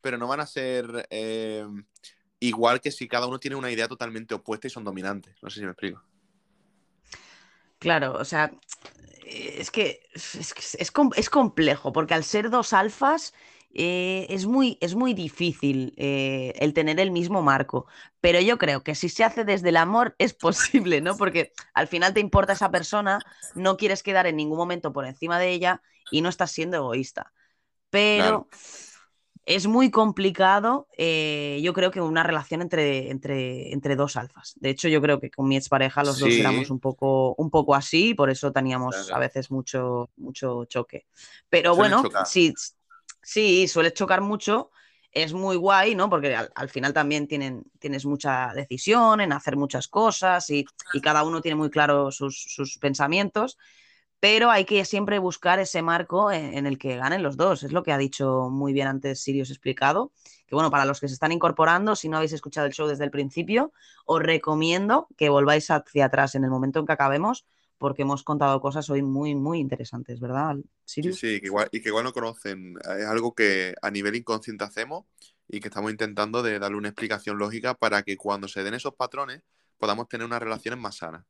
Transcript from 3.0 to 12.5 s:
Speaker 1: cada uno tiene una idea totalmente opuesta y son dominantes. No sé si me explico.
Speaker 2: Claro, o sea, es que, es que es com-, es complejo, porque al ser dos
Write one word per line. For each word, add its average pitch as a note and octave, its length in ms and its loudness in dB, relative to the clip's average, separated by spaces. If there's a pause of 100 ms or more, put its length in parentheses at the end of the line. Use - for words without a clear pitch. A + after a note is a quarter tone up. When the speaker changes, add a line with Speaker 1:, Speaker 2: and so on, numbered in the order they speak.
Speaker 1:
cada B2 200 -2
uno B2+ 120 -8
tiene C#3 180 -8
una B2+ 140 -6
idea A2+ 160 -2
totalmente A2+ 460 -10
opuesta G#2+ 340 -8
y B2+ 40 -8
son A2+ 140 -14
dominantes. G2 560 -8
No - 80 -14
sé G#2 100 -14
si G2+ 60 -10
me F#2 60 -8
explico. F#2+ 320 -12 (1800)
Speaker 2:
Claro, D3 340 0
o C3+ 120 -6
sea, D3+ 260 0 (760)
es - 440 -12
que, G3 320 -2 (120)
es - 400 -14
que - 80 -16 (180)
es - 120 -6
com-, C#4+ 240 4
es G#3+ 140 0
complejo, D#3 640 2
porque D#3 220 0
al D#3+ 80 0
ser G#3 260 -2
dos A#3 240 0